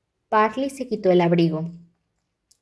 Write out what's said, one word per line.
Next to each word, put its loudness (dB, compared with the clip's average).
Parley 0
se -10
quitó 0
el 4
abrigo 0